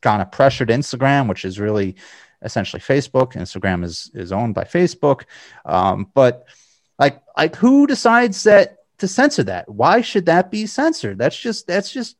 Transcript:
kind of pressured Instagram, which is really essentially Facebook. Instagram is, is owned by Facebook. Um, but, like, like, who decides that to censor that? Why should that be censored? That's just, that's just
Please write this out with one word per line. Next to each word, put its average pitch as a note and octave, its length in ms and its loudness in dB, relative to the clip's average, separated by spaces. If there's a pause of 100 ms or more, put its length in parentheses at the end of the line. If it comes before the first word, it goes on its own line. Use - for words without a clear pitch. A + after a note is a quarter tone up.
kind G#2+ 180 0
of F#2 100 -6
pressured C3+ 380 0
Instagram, C3+ 580 0
which F#2+ 200 -6
is F#2+ 120 -10
really G2+ 380 -4 (460)
essentially - 380 -6
Facebook. C3 520 0
Instagram F2+ 500 -4
is, E2+ 300 -10
is F2 180 -12
owned G#2+ 240 -4
by F2 100 -4
Facebook. E3+ 580 0 (420)
Um, F#2+ 480 -2
but, B2 320 2 (540)
like, C#3 240 0 (120)
like, D#3+ 220 -2
who C#4 300 4
decides A#3+ 560 0
that G#3 340 4 (220)
to F#3+ 100 -4
censor B3+ 360 0
that? F#2 260 -8
Why D#3+ 320 2
should F#3+ 240 -2
that F3 240 2
be G#3+ 160 -8
censored? C4 500 -4
That's B2 240 -2
just, - 260 -8
that's F#3+ 240 -4
just - 300 -12